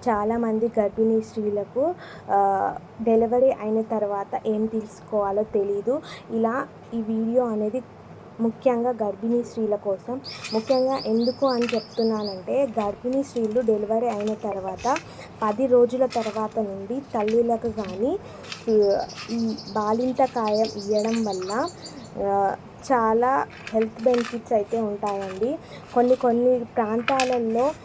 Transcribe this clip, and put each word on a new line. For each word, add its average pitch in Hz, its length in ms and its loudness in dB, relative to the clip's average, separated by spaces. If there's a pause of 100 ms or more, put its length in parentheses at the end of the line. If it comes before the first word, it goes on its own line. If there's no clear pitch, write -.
చాలామంది 220 680 2
గర్భిణీ 220 420 2
స్త్రీలకు, 220 720 -2 (360)
ఆ, 196 440 2 (260)
డెలివరీ 226 500 4
అయిన 220 300 0
తర్వాత 202 640 -2
ఏం 220 200 0
తీసుకోవాలో 214 800 -2
తెలీదు. 202 580 0 (300)
ఇలా 226 360 0 (260)
ఈ 233 80 -2
వీడియో 226 460 0
అనేది 214 360 -2 (560)
ముఖ్యంగా 233 500 2
గర్భిణీ 226 540 0
స్త్రీల 220 320 -2
కోసం. 202 460 -4 (320)
ముఖ్యంగా 262 440 2
ఎందుకు 233 480 0
అని 240 300 2
చెప్తున్నానంటే, 220 920 -2 (120)
గర్భిణీ 233 440 -2
స్త్రీలు 233 380 0
డెలివరీ 220 460 2
అయిన 214 260 -2
తర్వాత 196 640 -2 (440)
పది 220 260 0
రోజుల 247 380 6
తర్వాత 220 540 -2
నుండి 202 420 -4 (120)
తల్లులకు 226 560 2
కానీ, 214 500 -2 (1120)
ఈ 226 240 -2 (180)
బాలింత 240 520 2
కాయం 220 400 2
ఇయ్యడం 214 580 0
వల్ల, 202 460 -2 (480)
ఆ, 196 380 2 (380)
చాలా 240 540 2 (260)
హెల్త్ 220 300 -2
బెనిఫిట్స్ 240 500 0
అయితే 220 260 0
ఉంటాయండి. 202 800 -2 (340)
కొన్ని 247 220 6
కొన్ని 247 500 4
ప్రాంతాలలో 240 1080 0 (140)